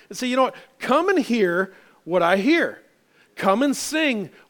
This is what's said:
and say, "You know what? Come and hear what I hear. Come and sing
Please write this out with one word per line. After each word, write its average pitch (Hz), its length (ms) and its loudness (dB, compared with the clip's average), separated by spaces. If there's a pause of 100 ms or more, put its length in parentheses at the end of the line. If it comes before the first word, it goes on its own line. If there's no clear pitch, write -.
and - 100 -16
say, 254 80 -6
"You 247 100 -2
know 262 80 4
what? 220 100 -4 (240)
Come 311 300 0
and 381 100 2
hear 196 560 0 (300)
what 175 180 0
I 175 140 4
hear. 269 460 0 (540)
Come 202 260 2
and 277 120 0
sing 262 540 -2 (220)